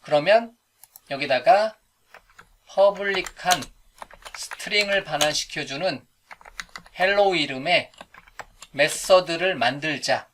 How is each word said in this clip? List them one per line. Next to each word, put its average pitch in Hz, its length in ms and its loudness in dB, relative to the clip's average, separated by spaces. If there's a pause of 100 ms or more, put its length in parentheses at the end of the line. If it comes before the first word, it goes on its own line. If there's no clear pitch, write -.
그러면 196 560 2 (540)
여기다가 147 640 2 (880)
퍼블릭한 190 1080 0 (600)
스트링을 202 680 -4
반환시켜주는 151 1000 -4 (920)
헬로 202 360 2
이름의 147 580 -2 (800)
메서드를 170 840 2
만들자. 135 800 -2